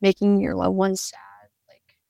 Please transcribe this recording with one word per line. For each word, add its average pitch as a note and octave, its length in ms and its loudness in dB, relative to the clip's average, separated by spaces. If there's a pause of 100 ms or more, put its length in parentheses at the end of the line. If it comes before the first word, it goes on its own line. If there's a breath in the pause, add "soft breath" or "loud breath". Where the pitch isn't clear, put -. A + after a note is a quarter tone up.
making G3 400 2
your G3 140 -4
loved F#3 220 -2
ones F#3+ 240 -2
sad, G3+ 480 -16 (200)
like, - 280 -20 (140)